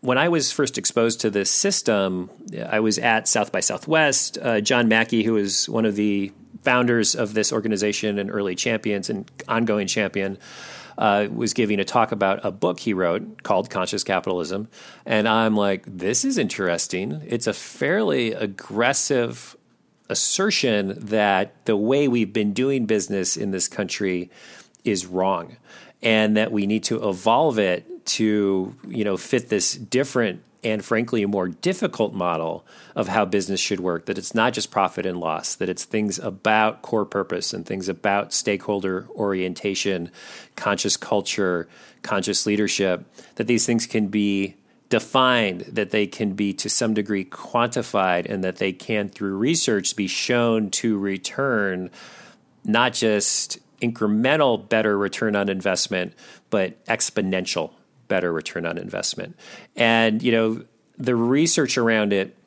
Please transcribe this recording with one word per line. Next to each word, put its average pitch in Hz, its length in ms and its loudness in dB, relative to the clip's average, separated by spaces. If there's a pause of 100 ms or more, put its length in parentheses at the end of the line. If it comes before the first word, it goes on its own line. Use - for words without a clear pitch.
when 127 160 2
I 151 100 4
was 165 240 2
first - 260 0
exposed 117 440 0
to 113 80 2
this 98 200 0
system, 98 800 0 (400)
I 110 120 2
was 110 180 2
at 113 260 2
South - 280 0
by - 80 0
Southwest. - 760 0
Uh, 117 220 0
John 120 300 4
Mackey, 110 340 4
who 113 140 2
is 98 320 0
one 113 160 0
of 104 100 0
the 101 380 0 (280)
founders 120 540 2
of 107 180 -4
this 107 200 0
organization 104 640 0
and 98 100 -4
early 101 240 -2
champions 104 560 -2
and 104 220 -6 (160)
ongoing 107 400 0
champion, 98 500 -2 (600)
uh, 104 360 4
was 113 200 -2
giving 104 260 0
a 98 60 0
talk 117 260 2
about 98 320 0
a 98 80 -2
book 90 300 -2
he 110 120 -2
wrote 90 500 -2
called 98 260 2
Conscious 95 340 -4
Capitalism. 92 640 -2 (380)
And 107 200 2
I'm 110 300 4
like, 98 320 0
"This 98 380 -2
is 269 120 0
interesting." 107 880 -2
It's 120 220 -2
a 107 60 0
fairly 143 800 -2
aggressive 120 1200 -2 (540)
assertion 104 880 0
that 104 540 2 (100)
the 110 140 2
way 131 320 2
we've 113 240 0
been 104 180 2
doing 127 340 0
business 101 520 0
in 98 140 -4
this 92 180 -2
country 92 600 -4 (540)
is 92 220 0
wrong 92 500 -2 (460)
and 107 340 4
that 107 160 2
we 104 160 0
need 107 160 0
to 110 240 -2
evolve 113 500 2
it 90 280 0 (200)
to, 104 720 0 (100)
you 107 200 -2
know, 101 100 0
fit 120 320 -2
this - 280 0
different 123 680 -2 (200)
and 107 200 -2
frankly, 117 400 0
a 101 40 2
more 98 220 0
difficult 170 640 -2
model 85 520 -2 (300)
of 98 140 -2
how 107 160 2
business 95 340 -2
should 90 220 -2
work, 87 240 -2
that 107 120 -4
it's 92 160 -8
not 117 200 2
just - 180 -4
profit 92 340 0
and 90 140 -4
loss, 80 360 -4
that - 120 -4
it's 90 160 -4
things 107 360 -2
about 107 600 0
core 107 240 -2
purpose 92 480 -4
and 98 120 -8
things 95 240 -6
about 101 440 -2
stakeholder 98 760 -2
orientation, 95 1000 -2 (460)
conscious 101 400 0
culture, 95 720 -2 (340)
conscious 98 440 -2
leadership, 98 580 0 (320)
that 107 120 -4
these 117 180 4
things 113 200 2
can 107 220 0
be 101 480 0 (320)
defined, 120 720 4
that 107 280 -4
they 104 180 2
can 104 260 -4
be 98 200 -2
to 104 160 -6
some 110 240 0
degree 101 320 -2
quantified, 104 1040 0
and 95 140 -2
that 92 140 -2
they 95 140 0
can, 104 380 -4
through 98 260 -4
research, 113 600 0
be 98 120 -2
shown 113 640 2
to 107 280 0
return 98 920 -2 (760)
not 117 300 2
just - 640 0 (240)
incremental 117 880 2
better 110 280 2
return 101 380 0
on 101 140 2
investment, 95 640 -2 (360)
but 95 360 -2
exponential 95 840 -2 (360)
better 90 240 0
return 82 340 -4
on 82 120 -4
investment. - 580 -8 (400)
And, 113 460 4
you 123 100 2
know, 113 320 2 (340)
the 123 180 0
research 135 640 2
around 110 360 4
it 95 340 -2